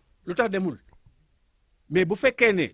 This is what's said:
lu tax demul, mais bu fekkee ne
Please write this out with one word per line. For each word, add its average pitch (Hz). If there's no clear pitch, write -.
lu 175
tax 226
demul, 185
mais 180
bu 185
fekkee 240
ne 165